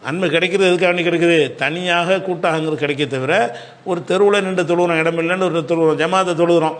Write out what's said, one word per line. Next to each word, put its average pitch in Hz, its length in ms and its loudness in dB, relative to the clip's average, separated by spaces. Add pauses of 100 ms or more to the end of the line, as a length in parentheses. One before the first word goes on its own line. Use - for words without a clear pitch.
நன்மை 170 240 -4
கிடைக்கிறது 180 400 0
எதுக்காக 180 240 2
வேண்டி 175 180 0
கிடைக்குது? 165 440 2
தனியாக 175 640 -2
கூட்டாகங்கிறது 160 580 -2
கிடைக்கே 147 320 -2
தவிர, 135 520 -2 (260)
ஒரு 175 240 -4
தெருவுல 202 340 2
நின்று 185 200 -2
தொழுகிறோம், 170 360 0
இடம் 165 200 0
இல்லைன்னு 175 240 -2
ஒரு 165 260 -2
தொழுகிறோம், 160 320 2
ஜமாத்தை 175 420 0
தொழுகிறோம் 165 380 2